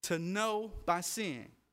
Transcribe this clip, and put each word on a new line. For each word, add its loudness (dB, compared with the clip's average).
To 2
know 0
by 4
seeing. -4